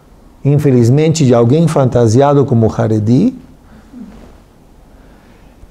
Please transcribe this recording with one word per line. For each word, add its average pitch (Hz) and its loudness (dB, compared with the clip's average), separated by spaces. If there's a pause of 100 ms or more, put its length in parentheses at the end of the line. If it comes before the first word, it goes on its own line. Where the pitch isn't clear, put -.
(460)
infelizmente, 139 0
de 120 2
alguém 120 2
fantasiado 135 0
como 113 0
Haredi. 117 -2 (2500)